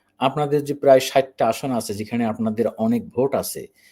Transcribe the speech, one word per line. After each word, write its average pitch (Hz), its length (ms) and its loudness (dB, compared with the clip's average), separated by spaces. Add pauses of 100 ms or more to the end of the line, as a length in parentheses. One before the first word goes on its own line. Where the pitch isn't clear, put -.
(180)
আপনাদের 143 460 -2
যে 139 100 -4
প্রায় 135 260 6
ষাটটা 135 480 0
আসন 131 220 -4
আছে, 110 240 -4
যেখানে 110 300 -4
আপনাদের 110 440 0
অনেক 113 400 -2
ভোট 135 260 -2
আছে, - 320 -6 (260)